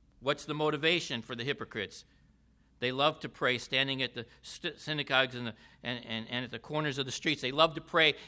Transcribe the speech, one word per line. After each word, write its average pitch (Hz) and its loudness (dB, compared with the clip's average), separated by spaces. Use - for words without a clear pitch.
What's 143 -2
the 151 -4
motivation 151 0
for 123 -10
the 117 -6
hypocrites? 117 -6
They 123 0
love 143 2
to 147 -8
pray 127 0
standing 135 0
at 123 -4
the 117 -8
st-, - -10
synagogues 135 2
and, 120 -4
the, 107 -6
and, 123 -4
and, 113 -4
and 123 -2
at 120 -8
the 117 -8
corners 151 -2
of 139 -2
the 127 -4
streets. 156 -2
They 131 -2
love 156 6
to 156 -8
pray 160 6